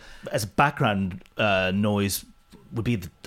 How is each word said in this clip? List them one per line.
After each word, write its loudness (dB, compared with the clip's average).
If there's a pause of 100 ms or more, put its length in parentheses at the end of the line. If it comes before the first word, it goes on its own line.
(320)
as -2
background, 0 (140)
uh, 2
noise 2 (480)
would -2
be, 2
the, -8 (180)